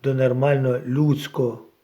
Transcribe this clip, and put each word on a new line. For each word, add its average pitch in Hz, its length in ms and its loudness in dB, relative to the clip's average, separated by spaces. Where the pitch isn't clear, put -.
до 135 100 -2
нормального 131 720 2
людського 139 800 -2